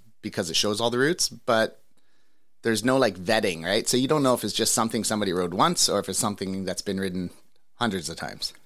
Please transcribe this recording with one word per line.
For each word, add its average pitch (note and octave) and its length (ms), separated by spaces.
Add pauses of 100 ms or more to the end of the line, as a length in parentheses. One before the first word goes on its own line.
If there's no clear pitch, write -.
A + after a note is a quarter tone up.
(200)
because G2 300
it D#2+ 60
shows G#2 240
all A#2 100
the A#2+ 80
routes, D3 300
but A2+ 520 (800)
there's A2 220
no, C3 120
like, A2 200
vetting, F#2 480
right? G2 240
So B2 80
you C3 120
don't D3+ 160
know B2+ 100
if A#2 80
it's G#2 100
just - 220
something A2 300
somebody G#2 280
rode F2 220
once D#3+ 340
or G2 120
if - 80
it's F#2+ 100
something F#2+ 460
that's F2+ 180
been F#2+ 160
ridden F#2 320 (440)
hundreds F#2+ 340
of E2 80
times. - 360 (140)